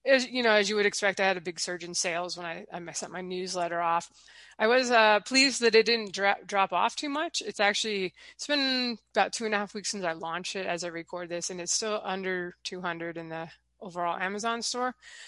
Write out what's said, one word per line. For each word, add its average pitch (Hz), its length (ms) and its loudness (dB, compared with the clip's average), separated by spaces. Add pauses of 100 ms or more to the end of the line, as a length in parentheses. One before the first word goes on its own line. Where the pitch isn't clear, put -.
as, 254 220 4
you 247 140 -4
know, 226 100 6
as 208 180 6
you 214 60 0
would 208 100 4
expect, 202 340 0
I 196 80 4
had 185 100 2
a 175 40 -8
big 165 180 -8
surge 180 240 -6
in 175 100 -10
sales 175 440 -4
when 175 80 -10
I, 170 280 -10
I 170 180 -10
sent - 200 -8
my 180 100 -8
newsletter 180 600 -4
off. 170 280 0 (480)
I 220 100 2
was, 247 240 4
uh, 214 300 8
pleased 262 400 2
that 226 140 6
it 220 100 10
didn't 220 280 0
dra-, 196 320 2
drop 196 280 2
off 202 220 2
too 302 140 -6
much. 311 360 -4
It's 208 140 -8
actually, 202 540 0 (220)
it's - 120 -10
been 254 500 0 (160)
about 190 200 2
two 233 120 -6
and 214 80 -2
a 202 40 0
half 202 160 -6
weeks 202 180 -6
since 202 120 -6
I 165 100 -2
launched 165 420 -8
it 190 100 -4
as 175 180 -4
I 180 40 -6
record 170 420 -10
this, 170 200 -6
and 185 120 -8
it's 170 120 -4
still 214 300 -2
under 185 600 -4
two 180 180 -10
hundred 170 360 -6
in 165 120 -12
the 160 180 -10 (320)
overall 175 400 -4
Amazon 214 420 -4
store, 247 340 -4 (320)